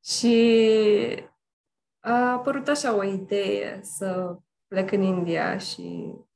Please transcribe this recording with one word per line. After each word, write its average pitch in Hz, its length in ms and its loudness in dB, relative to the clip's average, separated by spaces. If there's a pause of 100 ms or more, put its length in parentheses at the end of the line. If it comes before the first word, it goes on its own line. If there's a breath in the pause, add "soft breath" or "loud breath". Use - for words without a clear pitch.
Și 233 320 2 (1600)
a 247 320 2
apărut 269 360 -4
așa 285 280 0
o 196 80 0
idee 196 800 -4
să 185 540 -6 (300)
plec 190 240 -4
în 196 100 2
India 175 560 0
și - 580 -10 (200)